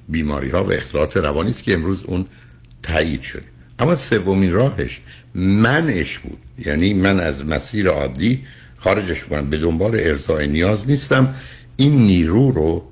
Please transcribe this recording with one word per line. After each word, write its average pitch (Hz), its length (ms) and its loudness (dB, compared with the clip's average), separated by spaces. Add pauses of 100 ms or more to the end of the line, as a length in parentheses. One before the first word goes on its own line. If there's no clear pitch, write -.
بیماری‌ها 73 540 -2
و 95 100 -2
اختلالات 76 440 -2
روانی 80 320 0
است - 140 -6
که 101 100 0
امروز 92 320 -2
اون 92 200 -4 (580)
تایید 80 380 -2
شده. - 220 -12 (360)
اما 160 160 2
سومین 98 560 2
راهش 98 480 0 (360)
منعش 110 840 2
بود، - 180 -14 (280)
یعنی 85 280 2
من 98 260 2
از 73 260 -2
مسیر 90 420 -2
عادی 76 560 0 (340)
خارجش 95 460 -2
کنم، 73 260 -4
به 76 80 -2
دنبال 82 380 0
ارضای 76 520 0
نیاز 98 420 0
نیستم. 135 460 2 (420)
این 143 180 4
نیرو 101 560 4
رو 80 400 0